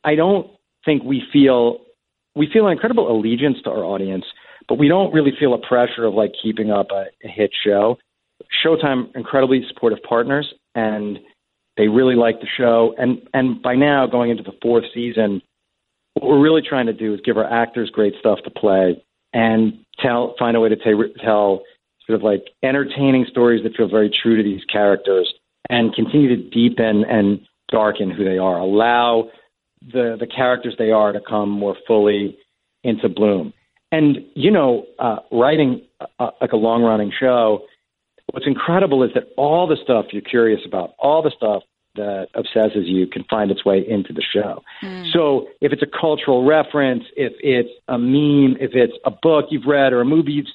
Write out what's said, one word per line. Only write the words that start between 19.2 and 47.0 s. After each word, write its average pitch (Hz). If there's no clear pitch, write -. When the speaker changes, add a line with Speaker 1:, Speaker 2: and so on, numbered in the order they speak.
Speaker 1:
and 110
tell, 120
find 117
a 113
way 110
to 107
ta-, 107
tell 104
sort 113
of, 101
like, 104
entertaining 135
stories 120
that 113
feel 107
very 104
true 117
to 110
these 98
characters, 98
and 117
continue 135
to 120
deepen 113
and 101
darken 107
who 98
they 92
are. 92
Allow 113
the, 120
the 117
characters 123
they 110
are 107
to 101
come 104
more 101
fully 104
into 110
bloom. 95
And, 151
you 143
know, 135
uh, 117
writing, 131
uh, 120
like, 123
a 117
long-running 110
show, 117
what's -
incredible 143
is 117
that -
all 156
the 156
stuff 113
you're 101
curious 113
about, 90
all 151
the 143
stuff 107
that 101
obsesses 107
you 92
can -
find 107
its -
way 95
into 104
the -
show. -
Speaker 2:
Mm. 185
Speaker 1:
So 151
if 147
it's -
a -
cultural 147
reference, 143